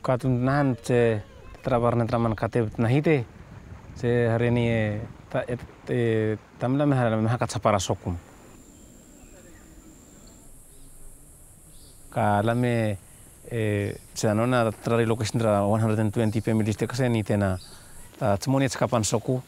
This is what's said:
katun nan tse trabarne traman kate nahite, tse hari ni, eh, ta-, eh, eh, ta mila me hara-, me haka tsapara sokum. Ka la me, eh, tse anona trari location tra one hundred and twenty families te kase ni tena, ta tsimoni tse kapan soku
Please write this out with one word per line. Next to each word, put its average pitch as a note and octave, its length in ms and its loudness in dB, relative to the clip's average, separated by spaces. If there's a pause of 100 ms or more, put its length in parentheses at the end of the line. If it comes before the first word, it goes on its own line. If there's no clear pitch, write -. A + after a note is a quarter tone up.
katun B2+ 400 0
nan C3+ 400 2
tse A#2 400 2 (400)
trabarne A#2+ 480 2
traman A#2 260 2
kate A#2 280 0 (180)
nahite, C3 460 2 (720)
tse A#2+ 140 0 (200)
hari A#2+ 180 2
ni, A#2+ 220 2
eh, G#2+ 300 -2 (260)
ta-, C3 160 -4
eh, B2 140 -6 (340)
eh, A2 460 0 (180)
ta A#2+ 120 -4
mila C#3 180 2
me C#3+ 100 4
hara-, A2 240 2
me A2+ 80 2
haka A#2+ 180 0
tsapara G#2 320 0
sokum. F#2 380 -4 (4000)
Ka G#2 320 2
la A2+ 140 2
me, A#2 420 0 (540)
eh, G#2 500 -2 (140)
tse - 180 -2
anona A2+ 400 2
trari A#2 320 0
location A2+ 340 -2
tra G#2+ 280 4
one G#2+ 160 2
hundred A2 160 2
and G#2+ 120 2
twenty A2 300 0
families A2 360 0
te A#2 100 -2
kase B2 240 0
ni A2+ 120 0
tena, G2+ 360 0 (580)
ta G2+ 220 0
tsimoni C3+ 300 0
tse - 100 -6
kapan A2+ 260 2
soku B2+ 440 -2